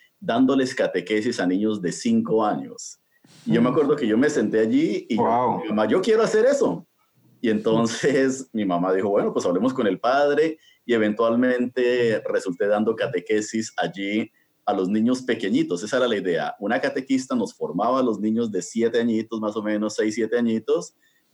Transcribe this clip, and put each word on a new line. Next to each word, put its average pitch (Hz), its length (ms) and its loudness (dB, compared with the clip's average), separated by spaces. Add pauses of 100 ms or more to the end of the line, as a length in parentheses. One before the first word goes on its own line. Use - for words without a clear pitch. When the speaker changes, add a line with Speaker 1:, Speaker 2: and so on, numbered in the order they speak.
(240)
Speaker 1:
dándoles 131 500 2
catequesis 107 680 -2
a 95 60 0
niños 104 360 0
de 85 100 -2
cinco 110 520 2
años. - 540 -6 (460)
Y 110 100 0
yo 117 80 4
me 123 80 4
acuerdo 147 240 2
que - 120 -2
yo 107 100 2
me 143 140 4
senté 107 300 0
allí 151 480 0
y 117 80 0
yo, 104 60 2
Speaker 2:
Wow. 113 400 0
Speaker 1:
"Mi 104 60 -8
mamá, 107 180 0
yo 190 140 2
quiero 220 220 2
hacer 214 240 4
eso". 269 400 0 (560)
Y 117 80 2
entonces 117 1040 0
mi 107 100 -2
mamá 87 300 0
dijo, 95 160 0
"Bueno, 139 220 0
pues - 120 -2
hablemos 95 300 0
con 220 120 0
el 185 140 0
padre", 147 580 2 (280)
y 117 80 0
eventualmente 120 1300 2
resulté 101 400 -2
dando 107 300 2
catequesis 107 800 -2
allí 98 540 -4 (360)
a 104 60 0
los 95 160 0
niños 113 340 0
pequeñitos. 113 600 -2
Esa 107 160 -2
era 123 100 2
la 113 80 0
idea. 82 420 -2
Una 113 220 -2
catequista 135 540 -2
nos 107 200 -2
formaba 117 460 -2
a - 20 2
los 110 180 0
niños 110 300 0
de 92 120 -4
siete 113 380 0
añitos, 113 400 -2
más 107 160 -4
o 110 60 -4
menos, 107 320 -2
seis, 110 200 0
siete 113 240 -2
añitos, 120 560 -2 (400)